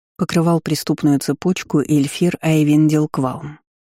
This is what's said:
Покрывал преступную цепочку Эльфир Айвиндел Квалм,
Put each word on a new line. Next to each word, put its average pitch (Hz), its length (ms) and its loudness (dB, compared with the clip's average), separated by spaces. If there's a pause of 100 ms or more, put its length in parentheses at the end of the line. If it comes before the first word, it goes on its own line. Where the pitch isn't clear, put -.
(180)
Покрывал 170 420 0
преступную 147 600 0
цепочку 151 600 -2
Эльфир 151 600 0
Айвиндел 151 680 2
Квалм, 143 520 -6 (280)